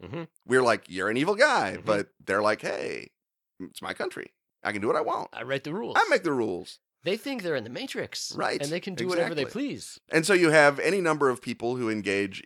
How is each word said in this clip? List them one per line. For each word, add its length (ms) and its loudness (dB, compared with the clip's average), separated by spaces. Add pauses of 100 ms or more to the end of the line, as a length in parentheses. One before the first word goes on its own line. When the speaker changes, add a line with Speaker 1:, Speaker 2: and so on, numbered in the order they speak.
Speaker 1:
Mm-hmm. 200 -10 (240)
Speaker 2:
We're 160 6
like, 260 2
"You're 220 -4
an 80 0
evil 160 0
guy." 420 2
Speaker 1:
Mm-hmm. 80 -12
Speaker 2:
But 240 0 (160)
they're 160 2
like, 220 2
"Hey, 480 -8 (500)
it's 220 -16
my 100 -8
country. 400 -8 (320)
I 80 -2
can 80 -4
do 60 -2
what 100 2
I 60 0
want. 320 -4
Speaker 1:
I 80 -12
write 220 -6
the 100 -8
rules. 240 -8
Speaker 2:
I 100 2
make 160 2
the 80 0
rules." 460 -2 (260)
Speaker 1:
They 140 -2
think 240 -6
they're 120 -2
in 100 -4
the 60 -12
Matrix. 640 -8
Speaker 2:
Right. 280 -2
Speaker 1:
And 100 -4
they 80 -4
can 140 -8
do 140 -4
whatever 260 -2
they 80 -2
Speaker 2:
Exactly. 260 -4
Speaker 1:
please. 400 -10
Speaker 2:
And 160 4
so 80 4
you 180 6
have 300 8
any 220 2
number 260 2
of 140 0
people 340 -4
who 140 0
engage 560 0